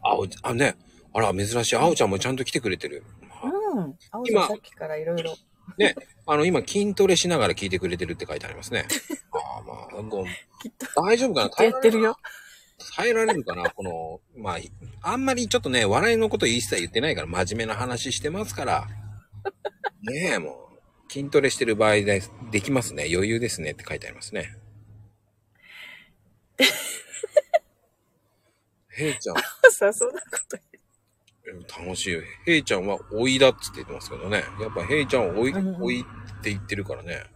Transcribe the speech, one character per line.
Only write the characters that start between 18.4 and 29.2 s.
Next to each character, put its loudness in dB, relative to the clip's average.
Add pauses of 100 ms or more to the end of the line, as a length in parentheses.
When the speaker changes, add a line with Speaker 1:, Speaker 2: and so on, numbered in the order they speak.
Speaker 1:
す -10
か -6
ら。 0 (1120)
ね -2
え、 0
も -10 (400)
う。 -14
筋 -6
ト 6
レ 4
し -4
て 2
る 4
場 6
合 8
で、 2 (280)
で 2
き -4
ま 4
す -6
ね。 -4
余 2
裕 0
で -2
す -6
ね -6
っ -8
て -18
書 -6
い -6
て -12
あ -12
り -16
ま -18
す -14
ね。 -8 (2000)
Speaker 2:
<laughs> -2
Speaker 1:
へ 0
い -6
ち -6